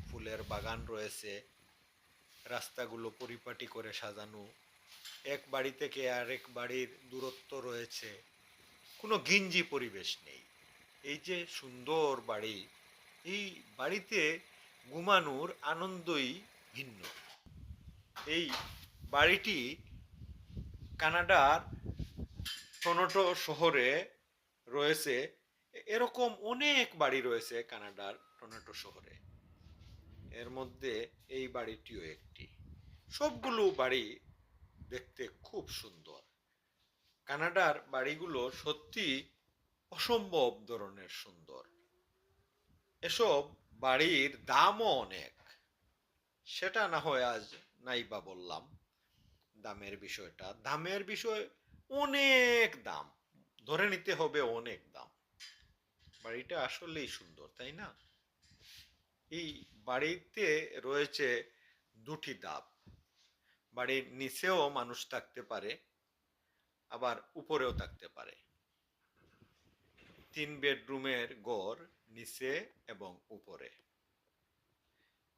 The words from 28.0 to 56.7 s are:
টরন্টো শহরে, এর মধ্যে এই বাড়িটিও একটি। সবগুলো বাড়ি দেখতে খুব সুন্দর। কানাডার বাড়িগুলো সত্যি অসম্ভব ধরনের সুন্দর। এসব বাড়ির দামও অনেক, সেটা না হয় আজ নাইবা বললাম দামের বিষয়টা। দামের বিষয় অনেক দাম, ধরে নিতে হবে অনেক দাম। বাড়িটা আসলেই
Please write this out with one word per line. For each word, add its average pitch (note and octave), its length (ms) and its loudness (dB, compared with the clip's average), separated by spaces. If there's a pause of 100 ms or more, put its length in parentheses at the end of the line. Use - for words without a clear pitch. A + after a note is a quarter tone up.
টরন্টো A2 360 -16
শহরে, - 400 -14 (1300)
এর A#2+ 180 -10
মধ্যে C3 360 -4 (440)
এই C3 80 -4 (100)
বাড়িটিও A2 460 -8 (140)
একটি। - 300 -20 (720)
সবগুলো A#3+ 460 2 (180)
বাড়ি B2+ 240 4 (880)
দেখতে - 300 -8 (240)
খুব F#3 160 -8 (180)
সুন্দর। E2 400 -18 (1040)
কানাডার D#3+ 480 4 (180)
বাড়িগুলো D3 480 0 (220)
সত্যি D#3 440 -2 (840)
অসম্ভব F#3 600 2 (180)
ধরনের G2 420 -10 (100)
সুন্দর। E2 420 -16 (1400)
এসব E3 380 6 (440)
বাড়ির C#3 460 6 (200)
দামও G3+ 380 8 (140)
অনেক, F2+ 320 -12 (1120)
সেটা F#3+ 340 0 (120)
না D#3 120 4
হয় C3+ 180 4 (100)
আজ A2 120 -6 (400)
নাইবা A2+ 340 -4 (100)
বললাম F2+ 340 -10 (1000)
দামের G2+ 340 -10
বিষয়টা। F#2 500 -12 (200)
দামের E3+ 360 -2
বিষয় G#3+ 400 -4 (600)
অনেক C4 640 6 (140)
দাম, D2+ 220 -6 (640)
ধরে D#3 220 2
নিতে F#3+ 240 -2
হবে D3+ 260 2 (200)
অনেক A2+ 220 -8 (140)
দাম। B1+ 140 -16 (1120)
বাড়িটা B2 320 -6 (120)
আসলেই D#3+ 500 -6